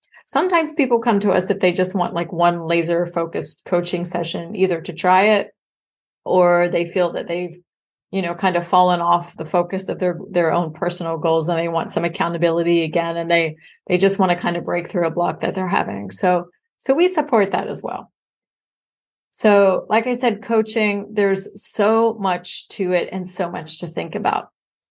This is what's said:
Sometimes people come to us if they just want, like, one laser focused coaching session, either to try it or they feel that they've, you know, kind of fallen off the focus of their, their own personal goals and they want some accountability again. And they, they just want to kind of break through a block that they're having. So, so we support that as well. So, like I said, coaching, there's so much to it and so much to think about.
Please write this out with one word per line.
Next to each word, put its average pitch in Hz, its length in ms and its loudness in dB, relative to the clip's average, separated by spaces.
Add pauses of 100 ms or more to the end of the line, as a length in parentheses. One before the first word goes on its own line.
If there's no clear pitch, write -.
(260)
Sometimes 330 480 0
people 254 260 2
come 208 220 2
to 202 100 2
us 185 180 2
if 190 120 -2
they 180 100 4
just 185 240 0
want, 175 180 -2
like, 170 200 -4
one 170 340 2
laser 170 380 0
focused 165 580 -4
coaching 175 400 -2
session, 170 540 -4
either 175 240 0
to 160 100 -10
try 185 320 4
it 208 320 2 (720)
or 175 420 4
they 170 180 0
feel 170 280 0
that 165 140 -6
they've, 170 300 -6 (540)
you 190 120 -2
know, 170 100 -4
kind 180 220 0
of 165 120 -2
fallen 180 340 4
off 170 360 0
the 156 80 -8
focus 180 420 -2
of 185 120 -4
their, 180 200 -2 (120)
their 170 200 2
own 170 220 0
personal 165 440 -4
goals 160 300 2
and 165 120 0
they 170 80 -2
want 165 240 -2
some 165 120 -2
accountability 170 800 0
again. 165 340 -2
And 165 120 -4
they, 165 260 2 (300)
they 180 140 0
just 190 180 4
want 185 140 2
to 175 60 0
kind 175 200 -2
of 160 80 -8
break 175 240 -4
through 175 160 0
a 160 60 -2
block 170 300 -2
that - 120 -2
they're 185 140 -4
having. 196 420 -4
So, 180 400 0 (300)
so 269 160 0
we 349 120 4
support 240 440 2
that 175 160 -2
as 160 160 -8
well. - 280 -10 (1160)
So, 202 600 4
like 226 180 0
I 247 60 0
said, 240 280 0
coaching, 214 720 0
there's 196 380 0 (100)
so 226 600 2
much 180 500 -4
to 185 240 -4
it 175 180 0
and 185 160 -6
so 175 220 -4
much 170 300 -6
to 175 80 -4
think 165 280 -8
about. - 340 -4 (400)